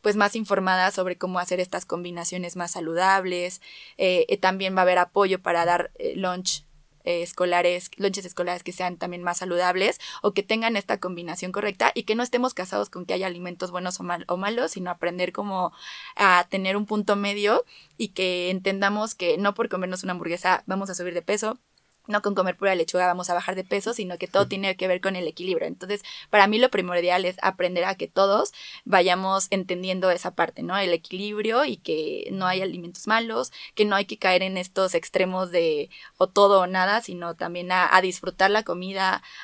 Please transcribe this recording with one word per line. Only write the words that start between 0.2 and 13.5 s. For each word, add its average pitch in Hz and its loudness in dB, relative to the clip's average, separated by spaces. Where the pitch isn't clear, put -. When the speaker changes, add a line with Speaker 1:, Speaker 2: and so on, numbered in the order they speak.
Speaker 1:
informadas 190 0
sobre 185 -2
cómo 185 -4
hacer 180 -2
estas 180 -4
combinaciones 175 -6
más 175 -4
saludables. 180 0
Eh, 180 4
eh, 190 2
también 190 0
va 190 4
a - 8
haber 180 6
apoyo 185 2
para 170 2
dar, 175 0
eh, - -6
lunch, 185 -4
eh, 175 -2
escolares, 175 0
lunches 190 -2
escolares 180 -6
que 175 -8
sean 180 -4
también 175 -8
más 175 -2
saludables 180 2
o 208 0
que 196 0
tengan 226 0
esta 202 -2
combinación 180 -8
correcta 208 0
y 233 -4
que 214 0
no 233 -2
estemos 247 0
casados 202 -4
con 180 -12
que 180 -4
haya 185 -2
alimentos 175 -8